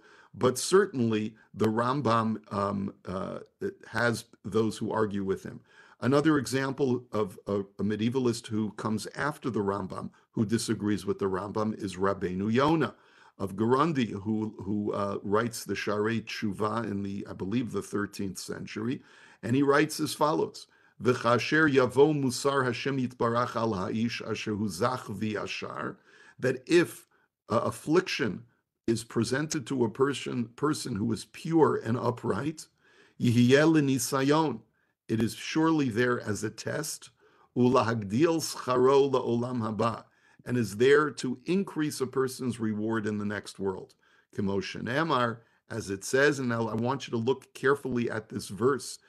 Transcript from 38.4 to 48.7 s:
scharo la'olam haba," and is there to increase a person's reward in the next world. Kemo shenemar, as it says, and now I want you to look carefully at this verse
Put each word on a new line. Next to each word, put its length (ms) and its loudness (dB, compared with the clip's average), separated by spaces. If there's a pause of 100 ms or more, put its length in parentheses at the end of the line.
scharo 680 4
la'olam 480 0
haba," 440 -2 (420)
and 120 -2
is 180 -2
there 340 6
to 360 -6
increase 560 -2
a 60 -2
person's 520 -2
reward 480 -2
in 100 -2
the 80 -4
next 320 -8
world. 360 -6 (420)
Kemo 240 -2
shenemar, 800 -2 (320)
as 200 -8
it 140 -6
says, 360 4
and 100 -2
now 180 0
I 60 -6
want 340 -2
you 40 -8
to 60 -2
look 360 -2
carefully 560 0
at 180 -6
this 220 -10
verse 600 0